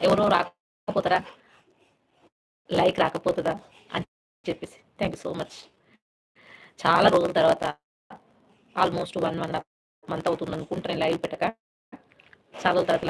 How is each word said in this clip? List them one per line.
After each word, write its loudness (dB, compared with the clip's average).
ఎవరో 4
రాకపోతారా, -2
లైక్ 4
రాకపోతుందా -2
అని -4
చెప్పేసి. -8
Thank -2
you -14
so -4
much. -12
చాలా 6
రోజుల 2
తర్వాత, 4
almost -2
one, -2
one -4
and -2
half -8
మంత్ -2
అవుతుంది -4
అనుకుంటా -6
నేను -2
లైవ్ 0
పెట్టక. -4
చాలా 2
రోజుల 2
తర్వాత 2